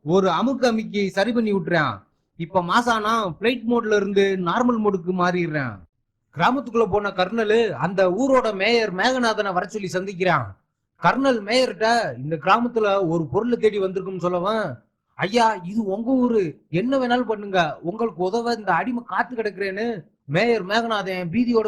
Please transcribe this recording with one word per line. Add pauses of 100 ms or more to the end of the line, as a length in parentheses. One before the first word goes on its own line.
ஒரு
அமுக்கு
அமுக்கி
சரி
பண்ணி
விட்டுறான். (380)
இப்ப
மாசானா (260)
பிளைட்
மோட்ல
இருந்து
நார்மல்
மோடுக்கு
மாறிடுறான். (600)
கிராமத்துக்குள்ள
போன
கர்னலு
அந்த
ஊரோட
மேயர்
மேகநாதனை
வர
சொல்லி
சந்திக்கிறான். (560)
கர்னல்
மேயர்கிட்ட
இந்த
கிராமத்துல
ஒரு
பொருளை
தேடி
வந்திருக்குன்னு
சொல்லவும், (380)
"ஐயா,
இது
உங்க
ஊரு, (100)
என்ன
வேணாலும்
பண்ணுங்க,
உங்களுக்கு
உதவ
இந்த
அடிமை
காத்து
கிடக்குறேன்னு" (200)
மேயர்
மேகநாதன்
பீதியோட